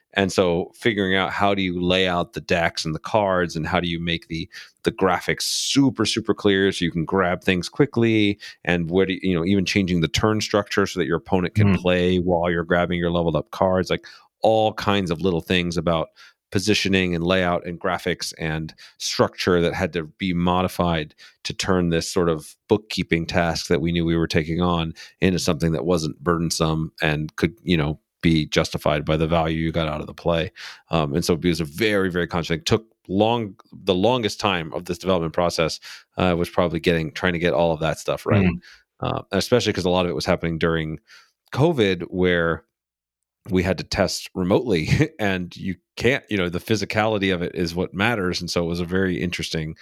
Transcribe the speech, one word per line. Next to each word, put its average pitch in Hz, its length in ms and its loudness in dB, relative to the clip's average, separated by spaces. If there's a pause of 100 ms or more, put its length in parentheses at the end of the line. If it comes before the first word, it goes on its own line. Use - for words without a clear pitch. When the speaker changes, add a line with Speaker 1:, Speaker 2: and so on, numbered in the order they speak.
(140)
Speaker 1:
And 98 180 0
so 90 420 2
figuring 98 420 0
out 92 140 0
how 101 240 0
do 98 80 -2
you 90 180 -2
lay 92 280 2
out 87 240 -2
the 92 80 -10
decks 85 440 0
and 78 100 -4
the 76 60 -8
cards, 92 540 0
and 78 120 -4
how 92 120 0
do 87 100 0
you 85 120 -4
make 85 280 -4
the, 82 200 -8 (340)
the - 80 0
graphics 87 520 0
super, 131 640 0
super 104 300 0
clear 98 380 2
so - 120 -4
you 82 60 0
can 82 140 -2
grab 90 400 0
things 90 240 0
quickly, 113 680 2 (260)
and 85 260 0
what 92 180 4
do 92 60 -2
you, - 80 -8
you 92 140 0
know, 80 80 0
even 98 200 2
changing 90 360 0
the 78 80 2
turn 110 320 0
structure 101 460 0
so - 120 -6
that 82 80 0
your 80 120 0
opponent 90 360 -2
can 104 200 4
Speaker 2:
Mm. - 60 4
Speaker 1:
play 90 380 2
while 87 320 0
you're 85 140 -2
grabbing 87 340 0
your 85 120 0
leveled 85 260 0
up 73 140 -4
cards, 92 400 0
like, 85 160 -4 (340)
all 110 320 2
kinds 101 380 0
of 82 100 -4
little 85 220 0
things 87 340 0
about 82 320 0 (420)
positioning 95 640 2
and 85 100 -2
layout 87 420 0
and 87 140 -8
graphics 87 580 -4
and 80 360 -4 (240)
structure - 600 0
that 85 140 2
had 82 180 -2
to 85 120 -4
be 90 280 -4
modified 87 840 0 (300)
to - 80 -8
turn 90 380 0
this 82 200 0
sort 87 180 0
of 78 280 -4 (120)
bookkeeping 85 580 0
task 85 420 0
that 82 120 2
we 85 120 0
knew 85 120 0
we 82 120 2
were 82 100 2
taking 80 340 -2
on 85 340 0 (260)
into 92 180 2
something 82 340 0
that 67 120 -2
wasn't 82 380 -2
burdensome 80 680 0 (100)
and 76 340 -2
could, 82 260 0
you 87 140 2
know, 76 220 0 (220)
be 80 260 4
justified 76 580 0
by 78 120 0
the 80 120 0
value 80 300 0
you 82 120 -2
got 80 180 -2
out 76 120 -6
of 76 60 -10
the 76 80 -16
play. 82 360 -2 (400)
Um, 76 240 0
and 85 100 0
so 90 100 2
it 78 100 -2
was 85 160 2
a 85 40 -4
very, 95 460 0
very 85 160 0
conscious 82 300 -4
thing. 78 80 -12
Took 110 220 0 (200)
long, 107 480 0 (180)
the 92 220 -2
longest 107 460 0
time 87 340 -2
of 87 120 -10
this 90 120 -6
development 87 340 0
process, 85 460 0 (380)
uh, 92 200 2
was 87 140 -2
probably 85 300 0
getting, 80 320 2
trying 92 220 0
to 85 40 -4
get 85 160 2
all 82 180 2
of 78 80 -4
that 78 180 -2
stuff - 280 -6
right. 98 200 4
Speaker 2:
Mm. 87 140 0 (400)
Speaker 1:
Uh, 82 300 -4
especially 104 420 2
'cause 90 120 -2
a 90 60 2
lot 90 140 4
of 90 60 -2
it 76 40 -4
was 76 120 -4
happening 85 320 0
during 80 400 -2 (540)
covid, 120 580 2
where 87 540 2 (840)
we 90 120 2
had 90 160 0
to 78 60 -10
test - 500 -2
remotely 95 540 0 (260)
<laughs> - 60 -14
and 92 360 -4
you 90 200 -8 (200)
can't, 135 320 0
you 107 80 -2
know, 90 120 0
the 87 100 -4
physicality 104 720 0
of 87 80 0
it 87 140 -4
is 82 200 -4
what 90 200 -4
matters. 95 460 -2
And 85 100 -8
so 87 140 0
it 85 40 -2
was 85 120 -2
a 87 40 -4
very 92 380 0
interesting, 80 600 -6